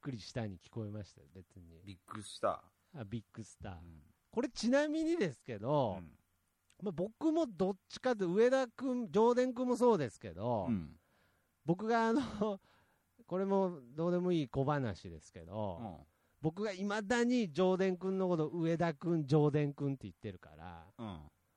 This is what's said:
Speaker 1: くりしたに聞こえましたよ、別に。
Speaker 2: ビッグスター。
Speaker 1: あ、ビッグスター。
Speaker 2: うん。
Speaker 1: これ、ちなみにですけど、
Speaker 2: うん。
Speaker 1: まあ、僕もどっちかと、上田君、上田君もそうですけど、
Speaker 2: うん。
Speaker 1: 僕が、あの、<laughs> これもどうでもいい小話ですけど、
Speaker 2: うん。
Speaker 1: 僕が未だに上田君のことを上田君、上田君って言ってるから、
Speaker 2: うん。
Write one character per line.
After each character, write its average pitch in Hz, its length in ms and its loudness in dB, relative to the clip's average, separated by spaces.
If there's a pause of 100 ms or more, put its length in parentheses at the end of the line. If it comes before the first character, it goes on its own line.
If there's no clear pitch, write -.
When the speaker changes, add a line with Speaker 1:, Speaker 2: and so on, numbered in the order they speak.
Speaker 1:
く 143 120 -8
り 113 80 -8
し - 120 -18
た 117 140 -4
に 95 140 -8
聞 - 100 -20
こ 113 160 -8
え 104 40 -8
ま 107 120 -10
し - 100 -16
た - 80 -20
よ、 - 140 -20
別 92 240 -20
に。 82 260 -20
Speaker 2:
ビ 98 100 -14
ッ 87 120 -20
グ - 160 -10
ス - 180 -14
タ 98 220 0 (320)
ー。 156 60 -12
Speaker 1:
あ、 117 40 -8
ビ 107 140 -8
ッ 104 140 -10
グ 113 100 -14
ス - 160 -18
タ 104 120 -10
ー。 - 20 -10
Speaker 2:
う 87 100 -12
ん。 82 180 -20 (300)
Speaker 1:
こ 233 120 -2
れ、 269 60 -2
ち 233 220 -2
な 285 160 4
み 311 160 -2
に 330 140 0
で 196 160 0
す - 100 -18
け 113 160 -8
ど、 120 400 2
Speaker 2:
う 85 40 -10
ん。 78 140 -18 (680)
Speaker 1:
ま 208 60 -2
あ、 - 20 -10
僕 214 400 0
も 320 120 2
ど 190 280 0
っ 196 40 -6 (120)
ち - 100 -14
か 254 160 0
と、 190 180 0
上 220 160 6
田 262 200 2
君、 247 420 -4
上 226 240 6
田 254 180 2
君 247 140 -2
も 247 100 2
そ 233 180 6
う 190 40 4
で 139 100 0
す - 120 -12
け 98 120 -10
ど、 101 360 0
Speaker 2:
う - 40 0
ん。 85 240 -4 (680)
Speaker 1:
僕 185 240 0
が、 226 220 4
あ - 20 4
の、 285 100 4
<laughs> - 1040 -8
こ 180 120 -4
れ 190 60 0
も 190 440 2
ど 151 180 -2
う 175 60 2
で 180 80 2
も 180 100 0
い 170 120 4
い 131 60 -4
小 135 160 0
話 127 460 -2
で 82 80 -12
す - 140 -20
け 85 120 -16
ど、 95 380 -4
Speaker 2:
う - 20 -8 (200)
ん。 - 20 -20 (340)
Speaker 1:
僕 165 220 -2
が 220 80 -2
未 202 340 -4
だ 233 200 2
に 240 280 2
上 185 240 4
田 190 200 2
君 190 220 -2
の 185 100 2
こ 180 80 4
と 156 80 2
を 151 60 -2
上 165 280 0
田 165 160 2
君、 165 320 0
上 147 240 6
田 147 160 2
君 139 280 -2
っ - 20 -4
て 120 100 -12
言 92 60 -10
っ - 20 -20
て - 160 -10
る 92 80 -14
か 78 160 -20
ら、 82 320 -16 (100)
Speaker 2:
う 117 80 -12
ん。 82 260 -12 (260)